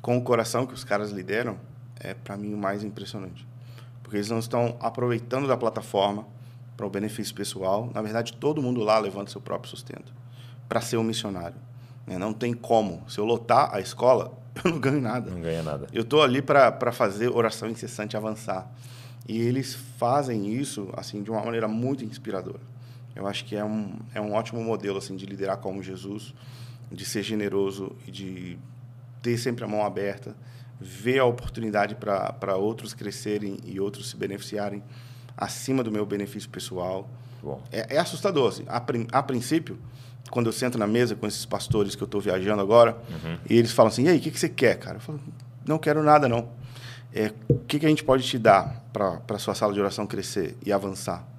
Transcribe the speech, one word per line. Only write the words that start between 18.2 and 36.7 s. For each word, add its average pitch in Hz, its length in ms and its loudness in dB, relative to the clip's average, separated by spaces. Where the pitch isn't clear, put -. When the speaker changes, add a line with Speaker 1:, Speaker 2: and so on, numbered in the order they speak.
Speaker 1:
E 113 120 -2
eles 127 340 0
fazem 120 800 0
isso, 113 420 -4
assim, - 260 -8
de 104 80 -8
uma 110 120 -2
maneira 113 240 -2
muito 123 380 -2
inspiradora. 95 560 -8
Eu 98 100 -6
acho 101 200 -4
que 107 100 -6
é 104 80 -2
um, 107 300 -4
é 107 60 -4
um 107 140 -2
ótimo 113 280 -2
modelo, 101 360 -2
assim, 95 180 -8
de 92 80 -10
liderar 95 320 -2
como 95 260 -6
Jesus, 95 520 -10
de 92 120 -12
ser 101 180 -4
generoso 98 720 -2
e - 40 -14
de 92 480 -10
ter 120 160 2
sempre 120 260 -2
a - 20 -4
mão 107 180 0
aberta, 98 520 -4
ver 127 400 0
a 131 60 8
oportunidade 107 680 0
pra, 98 400 0
pra 98 220 -2
outros 110 360 -2
crescerem 104 720 -4
e 95 160 -8
outros 101 300 -4
se - 60 -12
beneficiarem 101 640 -6
acima 131 460 -2
do 113 80 -2
meu 107 140 0
benefício 101 460 -4
pessoal. 92 580 -6